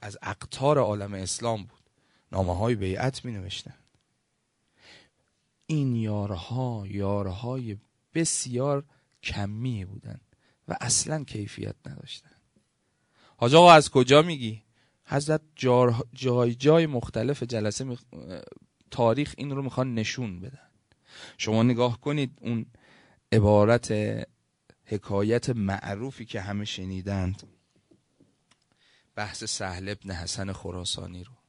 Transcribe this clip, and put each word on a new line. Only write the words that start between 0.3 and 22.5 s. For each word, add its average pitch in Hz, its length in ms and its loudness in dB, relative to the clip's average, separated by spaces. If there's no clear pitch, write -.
عالم 104 360 -2
اسلام 104 480 -6
بود. - 160 -20
نامه‌های 95 420 0
بیعت 98 500 -4
می‌نوشتن. 101 500 -12
این 139 300 0
یارها، 107 880 -4
یارهای 101 920 -4
بسیار 143 680 -2
کمی 104 600 -4
بودن 98 360 -14
و - 120 -4
اصلاً 135 440 -2
کیفیت 104 500 -8
نداشتن. - 440 -18
حاج 120 180 2
آقا 170 180 12
از 156 180 10
کجا 131 320 6
می‌گی؟ 127 400 -4
حضرت 147 360 -2
جار-، 123 580 4
جای 123 420 0
جای 151 320 4
مختلف 123 560 -4
جلسه 117 420 -4
می-، 123 140 -8
تاریخ 120 460 2
این 143 140 -8
رو 139 120 -4
می‌خوان 131 320 -2
نشون 107 460 -4
بدن. 127 280 -16
شما 110 240 2
نگاه 120 380 2
کنید 147 400 -4
اون 117 260 -4